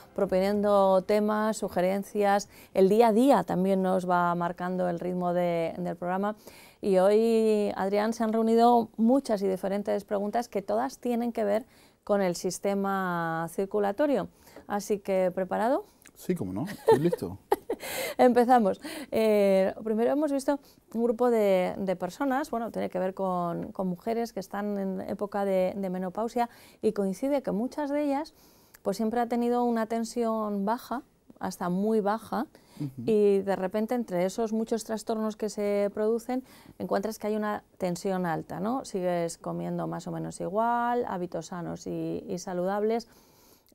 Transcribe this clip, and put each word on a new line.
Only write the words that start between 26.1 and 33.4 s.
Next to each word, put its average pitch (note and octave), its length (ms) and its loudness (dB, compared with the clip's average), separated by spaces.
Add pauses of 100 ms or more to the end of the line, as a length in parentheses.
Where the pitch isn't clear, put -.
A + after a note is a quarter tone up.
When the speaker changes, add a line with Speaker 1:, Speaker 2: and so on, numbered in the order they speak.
Speaker 1:
y G#3+ 120 0
coincide A3 500 -2
que F#3+ 80 -4
muchas C4 380 -4
de D4 160 -2
ellas, C#4+ 280 -4 (500)
pues, G3 120 -2
siempre A3 240 -2
ha A#3+ 80 0
tenido A#3+ 380 0
una A3+ 200 0
tensión A3 760 -2
baja, A#3 400 -4 (380)
hasta F#3 280 -6
muy G#3 300 2
baja, G#3 480 -2 (340)
Speaker 2:
Ujú. C#3+ 100 -4 (140)
Speaker 1:
y G#3 340 4
de G3 180 -2